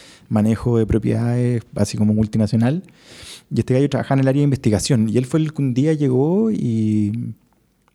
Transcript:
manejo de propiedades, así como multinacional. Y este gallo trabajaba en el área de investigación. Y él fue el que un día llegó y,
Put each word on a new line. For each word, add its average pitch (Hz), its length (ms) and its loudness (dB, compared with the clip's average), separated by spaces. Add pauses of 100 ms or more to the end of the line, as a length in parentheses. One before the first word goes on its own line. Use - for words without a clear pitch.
(300)
manejo 110 500 0
de 110 80 0
propiedades, 117 760 0 (140)
así 104 200 -2
como 107 200 2
multinacional. 113 640 0 (720)
Y 120 60 0
este 127 160 0
gallo 143 120 2
trabajaba 135 320 0
en 131 60 2
el - 40 4
área 135 120 0
de 143 40 2
investigación. 127 640 0
Y 107 80 0
él 127 100 0
fue 160 140 0
el 156 120 -4
que - 80 -6
un 131 140 -2
día 147 180 2
llegó 151 560 0
y, 110 840 -2 (600)